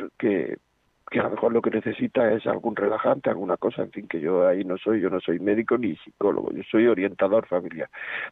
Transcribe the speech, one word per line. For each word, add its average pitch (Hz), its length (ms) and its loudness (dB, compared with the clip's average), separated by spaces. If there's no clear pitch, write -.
que, 90 380 0
que - 100 -2
a - 40 0
lo - 80 -2
mejor 113 200 0
lo 117 120 4
que 117 80 0
necesita 113 600 0
es 110 140 0
algún 113 300 -2
relajante, 110 560 0
alguna 92 260 -2
cosa, 110 240 -2
en 98 100 -6
fin, 101 160 -12
que 82 120 -4
yo 90 280 4
ahí 92 160 2
no 90 140 -4
soy, 107 240 0
yo 92 80 0
no 90 100 -2
soy 87 200 -2
médico 110 400 0
ni 95 160 -2
psicólogo, - 560 -2
yo - 180 -8
soy 110 160 4
orientador 98 600 2
familiar, 87 420 -4